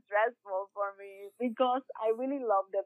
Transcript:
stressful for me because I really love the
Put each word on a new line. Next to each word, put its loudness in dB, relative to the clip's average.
stressful 0
for -2
me -14
because 0
I 2
really -2
love 2
the 0